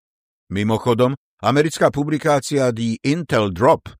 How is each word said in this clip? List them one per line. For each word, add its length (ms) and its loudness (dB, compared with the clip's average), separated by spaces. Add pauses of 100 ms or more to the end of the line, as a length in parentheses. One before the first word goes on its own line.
(520)
Mimochodom, 640 0 (260)
americká 480 2
publikácia 800 -2
The 320 -4
Intel 540 -2
Drop 340 2 (100)